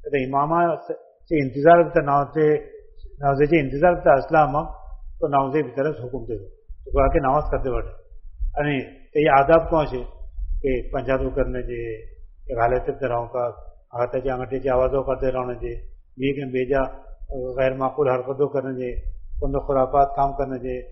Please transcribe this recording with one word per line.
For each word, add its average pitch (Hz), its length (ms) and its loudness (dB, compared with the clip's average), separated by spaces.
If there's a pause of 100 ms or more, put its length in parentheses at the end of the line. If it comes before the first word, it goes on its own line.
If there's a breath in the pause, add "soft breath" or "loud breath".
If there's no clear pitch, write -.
ته 143 140 -2 (100)
امام 139 240 0 (760)
جي 165 160 0
انتظار 143 340 8 (180)
ته 160 60 6 (100)
نوزي، 143 360 2 (760)
نوزي 139 280 4
جي 170 120 6
انتظار 143 300 2 (100)
ته 170 60 6 (120)
اسلام، 151 320 2 (680)
تو 165 60 0 (100)
نوزي 139 300 2
جي 123 120 -12
طرف 143 260 -2
حڪم 127 240 -8
ٿئي 113 140 -6
ٿو. 101 60 -16 (360)
جيڪو - 180 -2
آهي 135 120 4
ڪي 127 140 4
نماز 147 240 2
ڪندي 127 240 -2
وٺ. ۽ 104 120 -4 (1300)
اهي 151 120 4 (120)
آداب 165 300 6
ڪون 165 160 2
آهي 127 160 -6 (600)
ڪي 131 100 0 (200)
پنجا 135 300 -2
ٿو 135 160 -2
ڪرڻ 127 180 -2 (140)
جي، 117 120 -8 (680)
اهي 123 140 -6
حالت 123 240 2 (140)
تي 135 120 -4
رهون 120 220 -4
ٿا، 123 100 -2 (540)
هٿ 120 160 -2 (100)
جي 139 100 -2
انگوٺي 127 300 -6
جي 135 120 0
آوازون 131 340 2
ڪندي 131 260 -2
رهڻ 123 140 -4 (120)
جي، 120 120 -8 (440)
ٻئي 135 180 0
ڪنهن 135 180 -8
ٻئي 127 180 0
جا 135 100 2 (760)
غير 131 240 2
معقول 131 280 0
حرڪتون 131 440 0
ڪرڻ 131 260 -2
جي، 123 120 -6 (480)
ڪنهن 139 280 -2
خرافات 139 400 4 (100)
ڪم 139 200 0
ڪرڻ 135 160 -4 (120)
جي. 127 120 -6 (140)